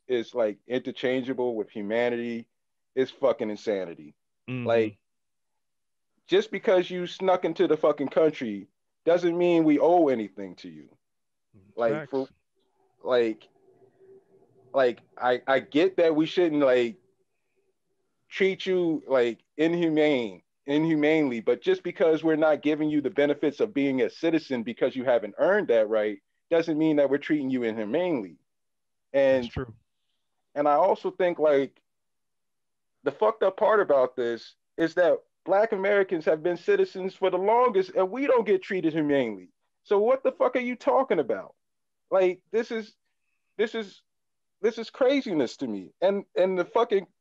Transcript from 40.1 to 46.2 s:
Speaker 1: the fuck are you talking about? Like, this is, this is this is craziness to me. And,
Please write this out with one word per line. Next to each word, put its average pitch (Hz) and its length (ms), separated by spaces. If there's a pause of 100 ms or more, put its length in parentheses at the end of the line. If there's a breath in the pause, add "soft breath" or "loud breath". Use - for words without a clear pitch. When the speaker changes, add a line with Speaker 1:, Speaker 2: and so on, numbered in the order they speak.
Speaker 1:
the 262 100
fuck 254 220
are 254 60
you 247 160
talking 202 420
about? 107 360 (580)
Like, 185 280 (120)
this 226 180
is, 220 240 (640)
this 220 160
is 214 280 (600)
this 226 160
is 226 120
craziness 247 680
to 143 80
me. 98 240 (100)
And, 196 240 (120)